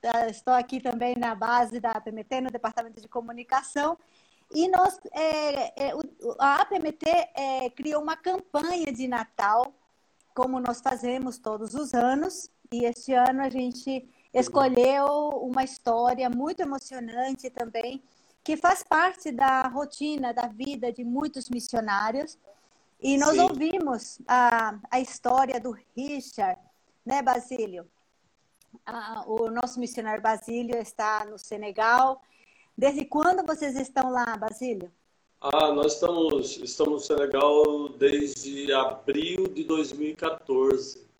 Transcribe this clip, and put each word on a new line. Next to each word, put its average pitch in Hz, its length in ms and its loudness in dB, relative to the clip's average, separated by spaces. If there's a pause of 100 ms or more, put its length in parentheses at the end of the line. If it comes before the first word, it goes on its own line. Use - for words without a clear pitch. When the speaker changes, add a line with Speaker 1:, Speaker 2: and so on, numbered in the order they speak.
Speaker 1:
ah, 233 240 2
estou 220 260 0
aqui 254 260 2
também 247 380 -2
na 240 160 -2
base 233 460 0
da 226 100 -2
A 214 100 -4
P 220 120 -10
M 220 120 -10
T, 262 160 -4
no 254 120 -4
Departamento 226 500 -6
de 220 60 -20
Comunicação. 262 880 -2 (560)
E 330 140 2
nós, 370 320 4 (120)
é, 294 760 -2
é, - 80 -4
o, 311 60 -6 (200)
o, 320 160 -6
a 277 240 4
A - 40 4
P 403 100 -4
M 320 160 -2
T, 311 180 -4 (240)
é, 262 380 -2
criou 302 320 -4
uma 320 120 -2
campanha 339 760 -2
de 254 140 -4
Natal, 233 680 0 (600)
como 254 240 0
nós 247 200 -2
fazemos 254 600 -4
todos 214 340 -6
os 277 220 -4
anos, 269 560 2 (200)
e 240 140 0
este 240 280 -2
ano 262 280 4
a 269 80 -2
gente 254 580 -6 (240)
Speaker 2:
Uhum. 247 80 2
Speaker 1:
escolheu 262 680 4 (340)
uma 254 220 -2
história 247 680 0
muito 269 300 -4
emocionante 262 880 -6
também, 240 540 -8 (400)
que 311 120 0
faz 349 280 2
parte 311 480 0
da 262 360 2
rotina, 285 640 -6
da 240 140 -2
vida 240 460 -6
de 247 120 -10
muitos 262 460 -4
missionários. 226 880 -2 (640)
E 277 160 2
nós 285 140 6
Speaker 2:
Sim. - 80 4
Speaker 1:
ouvimos 320 880 0
a, 233 500 4 (140)
a 254 80 2
história 254 600 0
do 226 160 -6 (200)
Richard, 240 680 -6 (420)
né, 269 200 -2
Basílio? 233 640 -2 (1000)
Ah, 220 400 -10
o 220 240 -2
nosso 240 300 -4
missionário 226 420 -4
Basílio 233 560 -2
está 214 480 -4
no 208 140 -16
Senegal. 226 840 2 (560)
Desde 277 280 2
quando 349 380 2
vocês 311 340 -2
estão 254 340 0
lá, 240 260 0
Basílio? 214 540 -6 (500)
Speaker 2:
Ah, 147 300 4
nós 147 220 2
estamos, 160 640 0
estamos 147 520 -2
no 151 80 2
Senegal 147 800 4
desde 139 760 0
abril 151 720 0
de 160 160 -6
dois 151 280 -2
mil 147 180 -4
e 151 60 -8
quatorze. 135 920 0 (120)